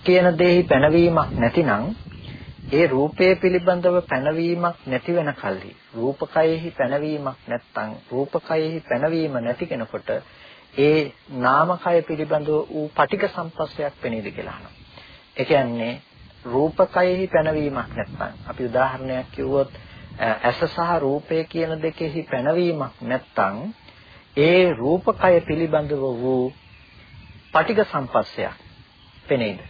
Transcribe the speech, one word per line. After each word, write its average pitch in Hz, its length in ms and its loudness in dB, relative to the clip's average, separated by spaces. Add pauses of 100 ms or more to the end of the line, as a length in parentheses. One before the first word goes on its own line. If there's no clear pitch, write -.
කියන 180 340 6
දෙහි 175 280 6
පැනවීමක් 160 680 4
නැතිනම්, 123 640 0 (720)
ඒ 151 180 4
රූපය 151 480 2
පිළිබඳව 180 680 2
පැනවීමක් 170 840 -2
නැති 131 280 -4
වෙන 156 220 -2
කල්හි, 95 420 -8 (140)
රූපකයෙහි 160 800 -2
පැනවීමක් 143 760 -4
නැත්තම්, 110 460 -8 (160)
රූපකයෙහි 160 760 -2
පැනවීම 156 540 -2
නැති 123 320 -4
කෙනකොට 113 440 -8 (640)
ඒ 147 380 2 (240)
නාමකය 165 640 2
පිළිබඳව 151 540 -2 (100)
වූ 151 240 -6
පටික 175 360 0
සම්පස්සයක් 160 720 -6
පෙනීද 113 300 -6
කියලා 95 260 -12
අහනවා. - 220 -18 (580)
ඒ 131 120 -4
කියන්නේ 120 480 0 (520)
රූපකයෙහි 180 840 0
පැනවීමක් 151 640 0
නැත්නම් - 420 -8 (120)
අපි 123 200 -8
උදාහරණයක් 131 640 -2
කිව්වොත්, 135 420 0 (460)
ඇස 113 440 0
සහ 165 180 -2 (180)
රූපය 151 480 0
කියන 165 340 -4
දෙකෙහි 160 460 -4
පැනවීමක් 156 800 -2
නැත්නම් 110 540 -2 (800)
ඒ 175 380 6
රූපකය 175 680 2
පිළිබඳව 151 640 -2 (120)
වූ 127 360 0 (960)
පටිඝ 202 340 2
සම්පස්සයක් 127 720 -2 (680)
පෙනේද? 110 480 -2